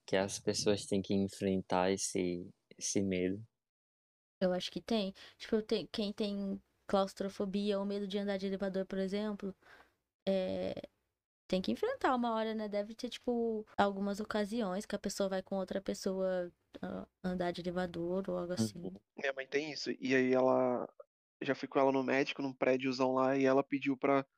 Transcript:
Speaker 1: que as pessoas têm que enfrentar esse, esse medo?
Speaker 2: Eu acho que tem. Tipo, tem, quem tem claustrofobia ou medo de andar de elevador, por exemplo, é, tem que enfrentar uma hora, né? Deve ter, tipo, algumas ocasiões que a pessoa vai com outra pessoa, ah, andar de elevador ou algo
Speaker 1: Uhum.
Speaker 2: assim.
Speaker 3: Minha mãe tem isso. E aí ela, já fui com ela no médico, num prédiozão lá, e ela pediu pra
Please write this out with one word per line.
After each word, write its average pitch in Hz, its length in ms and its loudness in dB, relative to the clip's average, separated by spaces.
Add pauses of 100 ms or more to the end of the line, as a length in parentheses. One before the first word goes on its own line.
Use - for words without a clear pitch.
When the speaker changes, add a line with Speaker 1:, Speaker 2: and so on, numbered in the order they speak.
Speaker 1:
que 98 100 2
as 98 220 2
pessoas 104 480 0
têm 98 160 0
que - 120 -2
enfrentar 95 760 2
esse, 92 580 -2 (300)
esse - 240 0
medo? 95 420 0 (960)
Speaker 2:
Eu 185 120 2
acho 180 180 -4
que 175 100 -8
tem. 202 320 -2 (260)
Tipo, 220 240 -2
tem, 214 240 -2
quem 208 260 -4
tem 202 480 -4 (260)
claustrofobia 196 920 0
ou 196 60 -2
medo 202 220 -4
de 196 120 -2
andar 202 180 -2
de 190 100 -4
elevador, 190 400 -2
por 190 120 -6
exemplo, 202 560 -2 (720)
é, 185 460 0 (760)
tem 185 140 2
que 214 100 0
enfrentar 403 440 2
uma 240 180 2
hora, 220 200 0
né? 214 140 -4
Deve 208 260 -4
ter, 247 160 -6
tipo, 233 560 0 (120)
algumas 202 420 0
ocasiões 208 640 -2
que 208 100 -4
a - 20 -2
pessoa 196 300 -2
vai 190 140 -2
com - 140 -6
outra 190 260 -2
pessoa, 185 720 -2 (300)
ah, 185 260 -8 (160)
andar 180 280 -2
de 175 100 -8
elevador 180 680 -4
ou 180 80 -2
algo 175 200 -4
Speaker 1:
Uhum. 208 140 -2
Speaker 2:
assim. 180 220 -10 (220)
Speaker 3:
Minha 139 160 -2
mãe 135 140 -6
tem 147 260 -2
isso. 131 180 -6 (100)
E 131 140 2
aí 127 180 6
ela, 127 560 4 (540)
já 131 120 0
fui - 140 -8
com 147 100 0
ela 135 140 6
no 135 100 4
médico, 135 400 2
num 135 120 -2
prédiozão 131 600 2
lá, 131 220 4
e 135 80 4
ela 135 200 6
pediu 139 320 0
pra 139 300 4 (100)